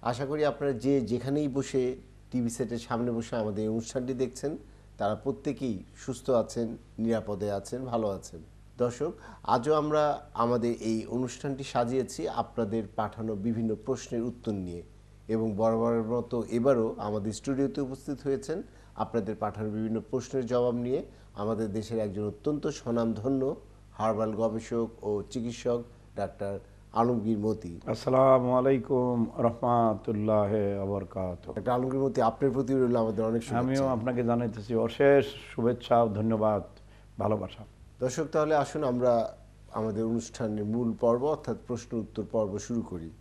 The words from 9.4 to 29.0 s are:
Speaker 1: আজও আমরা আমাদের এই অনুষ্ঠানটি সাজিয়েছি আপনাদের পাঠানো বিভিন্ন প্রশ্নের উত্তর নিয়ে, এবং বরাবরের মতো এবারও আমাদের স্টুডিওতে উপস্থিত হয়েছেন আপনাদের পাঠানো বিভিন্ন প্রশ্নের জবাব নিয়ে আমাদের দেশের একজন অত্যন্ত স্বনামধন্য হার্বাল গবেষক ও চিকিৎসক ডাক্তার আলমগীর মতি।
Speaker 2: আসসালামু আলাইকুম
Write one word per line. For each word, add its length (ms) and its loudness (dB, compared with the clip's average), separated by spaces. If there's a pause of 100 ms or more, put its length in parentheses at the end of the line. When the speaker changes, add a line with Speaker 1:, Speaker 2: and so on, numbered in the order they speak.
Speaker 1:
আজও 320 2
আমরা 600 2
আমাদের 460 2
এই 260 -2
অনুষ্ঠানটি 580 -4
সাজিয়েছি 640 -2
আপনাদের 540 -2 (140)
পাঠানো 380 -4
বিভিন্ন 500 -2
প্রশ্নের 380 -4
উত্তর 300 -6
নিয়ে, 300 -6 (460)
এবং 280 0
বরাবরের 460 2
মতো 400 -2
এবারও 560 2
আমাদের 340 -2
স্টুডিওতে 480 -2
উপস্থিত 440 -6
হয়েছেন 380 -2 (320)
আপনাদের 460 -2
পাঠানো 300 -4
বিভিন্ন 400 -2
প্রশ্নের 360 -2
জবাব 280 2
নিয়ে 280 -2 (320)
আমাদের 380 -2
দেশের 260 -4
একজন 280 -2
অত্যন্ত 400 -4
স্বনামধন্য 880 -2 (360)
হার্বাল 400 0
গবেষক 560 0 (140)
ও 280 -2
চিকিৎসক 520 -2 (340)
ডাক্তার 420 -6 (340)
আলমগীর 460 2
মতি। 480 -2
Speaker 2:
আসসালামু 680 6
আলাইকুম 680 4 (120)